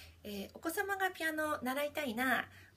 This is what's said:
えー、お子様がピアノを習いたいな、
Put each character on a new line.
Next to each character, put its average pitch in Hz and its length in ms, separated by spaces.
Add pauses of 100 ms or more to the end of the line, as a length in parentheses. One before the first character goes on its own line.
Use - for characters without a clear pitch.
(240)
え 208 60
ー、 202 240
お - 60
子 330 100
様 392 260
が 381 140
ピ 339 160
ア 320 60
ノ 311 240
を - 80
習 262 220
い 294 40
た 302 140
い 240 100
な、 247 320 (320)